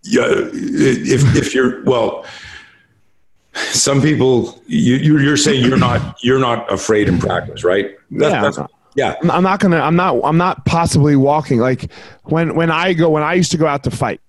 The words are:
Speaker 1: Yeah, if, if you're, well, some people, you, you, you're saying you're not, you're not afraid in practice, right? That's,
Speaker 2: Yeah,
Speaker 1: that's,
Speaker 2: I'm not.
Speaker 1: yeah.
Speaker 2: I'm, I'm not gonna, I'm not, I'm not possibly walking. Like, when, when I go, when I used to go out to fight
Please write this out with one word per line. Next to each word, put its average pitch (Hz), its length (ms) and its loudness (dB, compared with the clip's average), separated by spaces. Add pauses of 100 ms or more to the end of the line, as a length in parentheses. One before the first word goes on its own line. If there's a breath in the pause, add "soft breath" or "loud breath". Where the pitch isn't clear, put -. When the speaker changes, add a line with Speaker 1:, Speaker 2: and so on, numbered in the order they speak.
Speaker 1:
Yeah, 240 200 0
if, - 1080 0
if - 200 -2
you're, 127 280 0
well, 117 420 -2 (1300 loud breath)
some - 500 -2
people, 131 640 0
you, 120 300 2
you, 151 200 4
you're 143 180 2
saying 143 300 0
you're 131 140 2
not, 120 420 -2
you're 127 160 2
not 117 340 -2
afraid 104 360 0
in 92 100 2
practice, 87 460 -4
right? 92 340 -2 (140)
That's, 151 200 0
Speaker 2:
Yeah, - 120 0
Speaker 1:
that's, 143 160 -2
Speaker 2:
I'm - 20 -8
not. - 100 -12 (220)
Speaker 1:
yeah. 135 300 -2
Speaker 2:
I'm, 170 80 2
I'm 175 100 0
not 190 200 0
gonna, 170 180 2
I'm 151 160 0
not, 175 280 0
I'm 160 140 0
not 180 260 0
possibly 156 520 2
walking. 143 420 2
Like, 127 340 -2 (340 loud breath)
when, 160 280 0
when 165 160 0
I 170 240 0
go, 165 160 2
when 151 140 2
I 160 100 0
used 185 200 2
to 180 40 -4
go 156 80 2
out 143 200 -2
to 127 40 0
fight - 400 -4